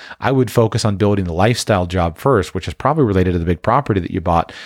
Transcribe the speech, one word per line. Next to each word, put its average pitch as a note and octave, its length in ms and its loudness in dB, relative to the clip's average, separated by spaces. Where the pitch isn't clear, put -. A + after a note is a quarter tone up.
I A#2+ 140 0
would C3 180 2
focus A2+ 340 2
on G2+ 120 0
building G2+ 300 2
the E2+ 60 -6
lifestyle G2 540 2
job E2+ 320 -2
first, A2+ 380 0
which F#2 100 -6
is E2+ 80 -6
probably D3 300 0
related F#2 300 2
to F2+ 40 0
the E2 60 -2
big E2+ 180 0
property A2+ 380 0
that E2 100 -4
you F#2+ 100 -4
bought. E2+ 320 0